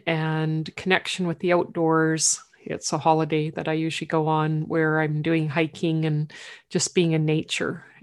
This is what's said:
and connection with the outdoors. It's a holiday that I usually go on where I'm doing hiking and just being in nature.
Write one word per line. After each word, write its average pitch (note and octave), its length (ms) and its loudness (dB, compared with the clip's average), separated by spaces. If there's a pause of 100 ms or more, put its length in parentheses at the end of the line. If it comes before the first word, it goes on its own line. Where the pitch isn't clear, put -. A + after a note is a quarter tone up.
and D#3 680 -2
connection F#3 500 -2
with E3 120 -2
the F3 160 2
outdoors. D#3+ 880 2 (200)
It's - 300 -8
a D#3 60 0
holiday D#3 540 2
that - 160 -6
I D#3 40 0
usually D#3+ 340 -4
go D#3 200 0
on D#3 420 0
where D#3 320 2
I'm D3+ 220 0
doing D#3+ 260 2
hiking D#3+ 560 0
and D3+ 260 0 (380)
just - 260 -2
being E3 180 4
in D#3 120 2
nature. D#3 600 -2 (180)